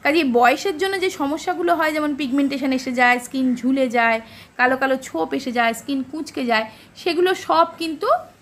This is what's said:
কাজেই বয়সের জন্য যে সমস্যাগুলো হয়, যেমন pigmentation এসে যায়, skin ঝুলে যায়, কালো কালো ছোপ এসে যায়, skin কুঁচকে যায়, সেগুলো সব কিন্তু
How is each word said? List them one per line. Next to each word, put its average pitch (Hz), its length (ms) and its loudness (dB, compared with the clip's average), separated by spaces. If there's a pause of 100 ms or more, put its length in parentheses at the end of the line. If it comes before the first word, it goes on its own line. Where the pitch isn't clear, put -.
কাজেই 311 220 2
বয়সের 262 540 4
জন্য 381 220 -2
যে 370 100 0
সমস্যাগুলো 339 640 -2
হয়, 311 180 0
যেমন 302 220 -2
pigmentation 277 580 -2
এসে 262 200 -4
যায়, 247 260 4
skin 254 360 -2
ঝুলে 262 340 0
যায়, 226 320 0 (360)
কালো 254 200 2
কালো 262 200 0
ছোপ 311 380 -4
এসে 262 180 -4
যায়, 226 220 2
skin 269 280 -6
কুঁচকে 294 440 -8
যায়, 220 240 0 (260)
সেগুলো 359 380 2
সব 330 320 2 (120)
কিন্তু 320 280 -4 (360)